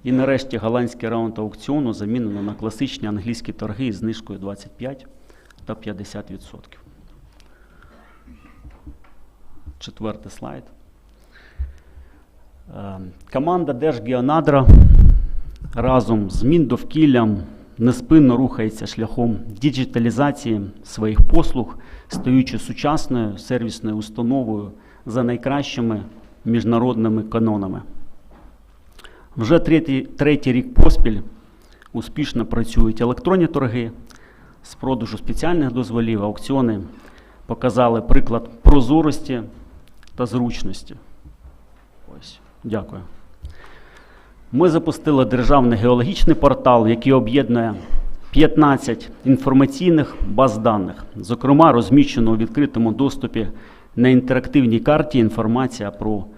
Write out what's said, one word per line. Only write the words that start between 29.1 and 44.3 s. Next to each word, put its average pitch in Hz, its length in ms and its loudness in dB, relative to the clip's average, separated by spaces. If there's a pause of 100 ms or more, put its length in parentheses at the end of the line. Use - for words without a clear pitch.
Вже 131 220 2
третій, 139 420 0
третій 143 500 -2
рік 123 220 -4
поспіль - 460 8 (760)
успішно 120 520 -6
працюють 113 560 2
електронні 165 460 0
торги. 123 440 -4 (720)
З - 120 -20
продажу 117 420 -6
спеціальних 151 540 -2
дозволів 113 520 -4
аукціони 110 580 -4 (640)
показали 120 560 -2
приклад 117 480 4 (120)
прозорості 143 800 4 (720)
та 127 100 -4
зручності. 117 720 -4 (1200)
Ось, - 200 -20 (240)
дякую. 101 380 -10 (1500)